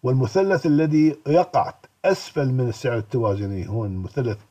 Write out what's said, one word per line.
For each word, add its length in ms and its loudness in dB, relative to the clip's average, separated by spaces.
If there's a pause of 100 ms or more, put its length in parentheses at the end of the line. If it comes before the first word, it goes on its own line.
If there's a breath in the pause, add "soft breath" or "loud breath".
والمثلث 640 0
الذي 500 4 (100)
يقع 480 2 (300)
أسفل 480 0
من 160 0
السعر 280 -4
التوازني 720 -2
هو 160 -4
المثلث 540 -4 (120)